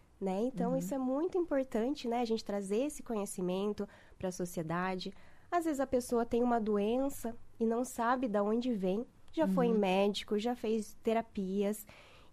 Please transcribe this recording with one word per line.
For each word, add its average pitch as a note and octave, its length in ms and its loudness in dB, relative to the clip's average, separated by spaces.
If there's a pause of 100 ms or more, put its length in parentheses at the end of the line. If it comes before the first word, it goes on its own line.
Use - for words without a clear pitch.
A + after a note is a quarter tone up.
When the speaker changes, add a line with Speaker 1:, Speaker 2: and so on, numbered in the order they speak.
(220)
Speaker 1:
né? F#3+ 220 0
Então, F#3+ 280 0
Speaker 2:
Uhum. C4 60 2
Speaker 1:
isso F#3+ 180 -2
é - 20 -2
muito C#4 400 0
importante, C4 720 0
né? A#3+ 140 0
A A#3+ 40 0
gente A3 200 -2
trazer G3+ 400 -2
esse D4 180 -6
conhecimento G3 800 -2 (320)
pra F#3 140 -4
sociedade. F3+ 800 -4 (380)
Às F4 140 2
vezes, C#4+ 160 0
a C4 60 0
pessoa A#3+ 380 2
tem A#3 160 2
uma A#3+ 200 4
doença A3+ 720 0 (240)
e A3+ 60 2
não A#3 180 2
sabe B3 460 0
da G#3 120 2
onde A#3 320 2
vem. F#3+ 320 0 (280)
Já D#4+ 120 2
foi G3 220 4
em A3+ 60 4
Speaker 2:
Uhum. G#3+ 60 6
Speaker 1:
médico, G3+ 600 2
já A#3+ 160 -2
fez A3 480 -2
terapias. G#3 800 0 (480)